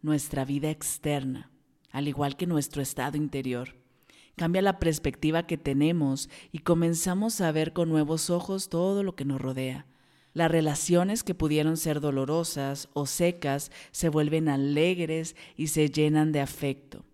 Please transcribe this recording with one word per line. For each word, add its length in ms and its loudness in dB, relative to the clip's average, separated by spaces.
nuestra 420 -2
vida 260 -2
externa, 800 -4
al 180 -4
igual 260 -2
que 100 -4
nuestro 360 -2
estado 340 -4
interior. 600 -4
Cambia 260 2
la 180 2
perspectiva 680 0
que 100 -2
tenemos 720 2
y 80 -8
comenzamos 800 2
a 140 2
ver 180 0
con 160 0
nuevos 420 0
ojos 380 -2
todo 360 0
lo 120 -4
que 80 -8
nos 160 -2
rodea. 460 -4
Las 180 2
relaciones 720 2
que 120 -4
pudieron 420 2
ser 240 -2
dolorosas 920 -2
o 140 -2
secas 680 -2
se 180 0
vuelven 400 2
alegres 880 0
y 120 -4
se 220 4
llenan 440 4
de 80 2
afecto. 720 -6